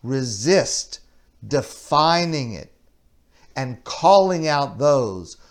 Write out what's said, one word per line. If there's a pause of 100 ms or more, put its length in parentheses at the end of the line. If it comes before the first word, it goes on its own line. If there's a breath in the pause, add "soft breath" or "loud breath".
resist (460)
defining
it (840 soft breath)
and
calling
out
those (120)